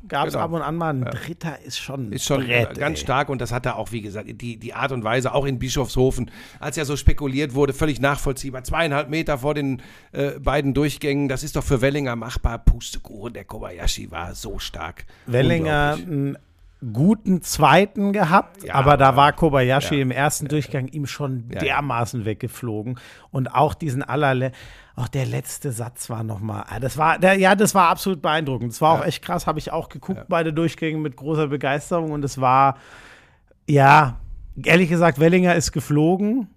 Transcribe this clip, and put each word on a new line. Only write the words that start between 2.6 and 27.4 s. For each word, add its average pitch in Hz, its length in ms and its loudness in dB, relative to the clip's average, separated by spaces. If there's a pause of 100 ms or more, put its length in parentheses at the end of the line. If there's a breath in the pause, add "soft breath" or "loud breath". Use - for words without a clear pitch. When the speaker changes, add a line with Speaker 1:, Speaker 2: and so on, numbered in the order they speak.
Speaker 2:
ganz 151 200 -4
Speaker 1:
ey. - 60 -8
Speaker 2:
stark 139 240 0
und 135 120 -6
das 120 120 -6
hat 120 140 -4
er 117 100 -4
auch, 101 160 -8
wie 117 100 -6
gesagt, 104 240 -12 (140)
die, 117 180 -10
die 113 160 -14
Art 131 180 -4
und 120 120 -6
Weise, 120 300 -2
auch 139 100 0
in 135 140 -4
Bischofshofen, 127 720 0 (300 loud breath)
als 151 160 -8
ja 160 80 -4
so 139 120 -4
spekuliert 135 580 2
wurde, 139 180 2
völlig 139 280 -2
nachvollziehbar, 135 640 -2
zweieinhalb 151 460 -2
Meter 156 280 -2
vor 147 160 -2
den, 139 280 -4 (300 loud breath)
äh, 139 280 -4
beiden 139 340 0
Durchgängen, 143 540 0
das 127 140 -4
ist - 140 -8
doch 139 80 -2
für 135 160 2
Wellinger 135 360 0
machbar. 117 420 -4
Pustekuchen, - 760 0
der 98 100 -14
Kobayashi 101 640 -6
war 87 240 -10
so - 240 -10
stark. - 460 -12 (220 soft breath)
Speaker 1:
Wellinger 151 720 2
Speaker 2:
Unglaublich. 175 100 -12
Speaker 1:
einen 139 300 -4 (540)
guten 185 500 2
zweiten 196 680 4
gehabt, 196 500 2
Speaker 2:
Ja, - 120 -10
Speaker 1:
aber 139 220 6
da 135 120 6
Speaker 2:
aber 131 80 4
Speaker 1:
war 143 160 6
Kobayashi 135 640 2
Speaker 2:
ja. 139 60 2
Speaker 1:
im 127 100 0
ersten 139 320 -2
Speaker 2:
Ja. 135 60 -8
Speaker 1:
Durchgang 143 360 -4
ihm 143 200 -6
schon 131 420 -6
Speaker 2:
Ja, 123 80 -10
ja. 95 40 -6
Speaker 1:
dermaßen 131 640 -2
weggeflogen. 110 760 -6 (320 loud breath)
Und 131 200 -2
auch 143 220 2
diesen 139 300 -4
allerle-, 131 480 0 (420 loud breath)
auch 123 140 -6
der 135 180 -4
letzte 127 460 -8
Satz 117 360 -10
war 113 140 -8
noch 110 160 -8
mal, 104 300 -8
ah, 104 100 -8
das 120 180 -4
war, 156 220 2
der, 185 160 6
ja, 196 220 6